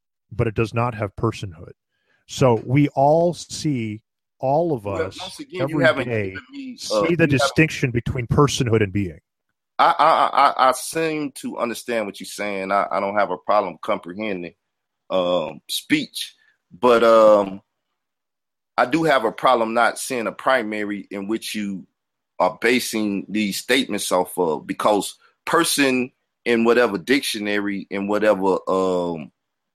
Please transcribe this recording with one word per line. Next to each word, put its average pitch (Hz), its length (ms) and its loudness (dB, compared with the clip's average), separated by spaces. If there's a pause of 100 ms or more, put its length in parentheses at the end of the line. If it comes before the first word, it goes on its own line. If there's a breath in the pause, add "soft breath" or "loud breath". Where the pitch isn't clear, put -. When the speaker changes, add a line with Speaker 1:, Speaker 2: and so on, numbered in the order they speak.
(320)
Speaker 1:
but 117 160 -2
it 107 80 -4
does 113 180 -2
not 117 220 -2
have 104 200 -6
personhood. 92 560 -6 (560)
So 120 380 2
we 139 240 4
all 156 440 2
see, 113 680 -6 (380)
all 151 340 0
of 104 120 -6
Speaker 2:
Well, 98 220 -4
Speaker 1:
us - 140 -14
Speaker 2:
once - 180 -14
again, - 300 -6
you 151 60 -4
Speaker 1:
every 147 100 2
Speaker 2:
haven't 143 200 2
Speaker 1:
day 110 280 -2
Speaker 2:
given 101 180 -14
me, 135 260 -12 (140)
uh, 107 160 2
Speaker 1:
see 175 80 0
the 165 100 4
Speaker 2:
you 139 140 2
haven't - 0 -
Speaker 1:
distinction 139 520 0
between 120 360 -4
personhood 120 560 2
and 95 80 0
being. 90 280 -4 (600)
Speaker 2:
I, 151 180 4
I, 143 320 4 (100)
I, 131 300 4
I - 40 6
seem 156 600 -4
to - 240 -10
understand 113 480 -4
what 98 140 -10
you're 95 60 -14
saying. 98 460 -6
I, 98 200 2
I 98 80 -2
don't 101 180 -2
have 95 140 0
a 90 60 -4
problem 101 440 0
comprehending, 95 720 -6 (560)
um, 87 600 -2
speech, - 680 -6 (360)
but, 117 320 4
um, 107 580 6 (1160)
I 123 80 2
do 156 180 0
have 135 200 4
a 110 80 0
problem 117 420 2
not 117 240 2
seeing 120 300 -6
a 92 60 -6
primary 107 760 -2
in 98 180 -8
which 110 280 -6
you 101 320 -8 (520)
are 90 200 2
basing 110 720 0
these 101 280 -2
statements 120 540 -2
off 90 260 -2
of, 80 300 -2
because 101 500 0 (280 soft breath)
person 135 680 0 (320)
in 117 220 2
whatever 117 320 4
dictionary, 104 920 -2
in 101 200 -4
whatever, 98 480 2 (100)
um, 90 640 -2 (440)